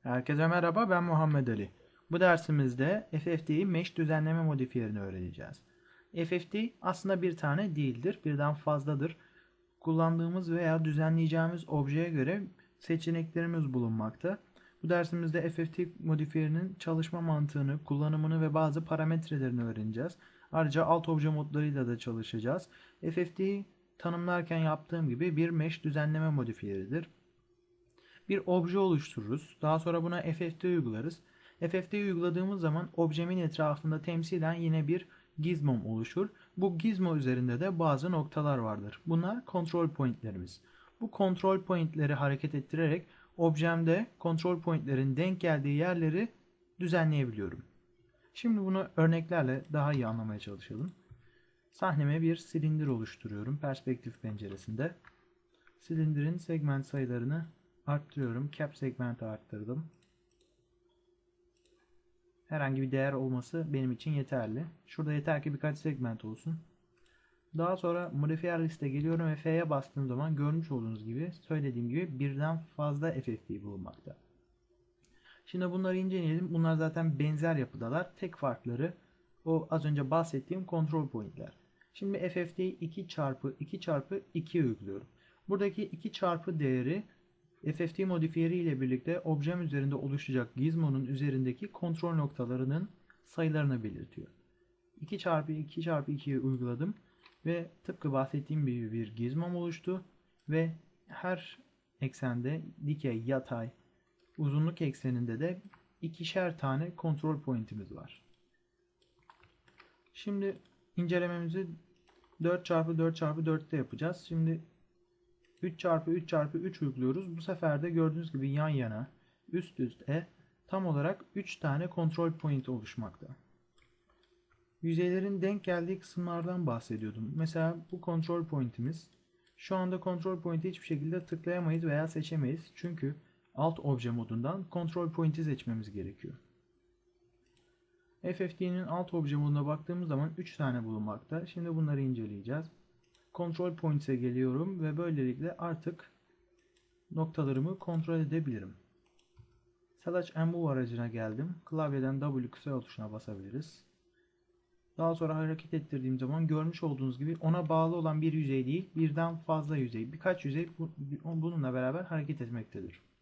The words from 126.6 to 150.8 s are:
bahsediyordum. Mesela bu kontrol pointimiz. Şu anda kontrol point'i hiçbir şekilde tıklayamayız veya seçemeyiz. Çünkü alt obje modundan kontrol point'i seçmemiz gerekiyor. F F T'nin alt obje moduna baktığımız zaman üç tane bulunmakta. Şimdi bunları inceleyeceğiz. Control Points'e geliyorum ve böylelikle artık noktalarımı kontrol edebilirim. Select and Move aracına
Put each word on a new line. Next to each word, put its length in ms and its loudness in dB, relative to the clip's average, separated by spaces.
bahsediyordum. 720 -4
Mesela 560 0
bu 80 -8
kontrol 440 0
pointimiz. 640 -4
Şu 200 -4
anda 240 0
kontrol 400 -2
point'i 280 -2
hiçbir 180 -8
şekilde 400 -2
tıklayamayız 580 0
veya 240 0
seçemeyiz. 680 -2
Çünkü 400 -4
alt 260 0
obje 300 0
modundan 540 -2
kontrol 480 -2
point'i 320 2
seçmemiz 480 -4
gerekiyor. 420 -8
F 120 -4
F 220 -4
T'nin 260 -2
alt 320 -4
obje 220 0
moduna 300 2
baktığımız 420 -4
zaman 280 0
üç 200 -10
tane 280 0
bulunmakta. 640 -4
Şimdi 280 -6
bunları 260 2
inceleyeceğiz. 720 -4
Control 420 -2
Points'e 400 2
geliyorum 640 0
ve 140 -2
böylelikle 600 -2
artık 560 -6
noktalarımı 680 0
kontrol 420 0
edebilirim. 540 -2
Select 380 -4
and 160 2
Move 200 0
aracına 360 -2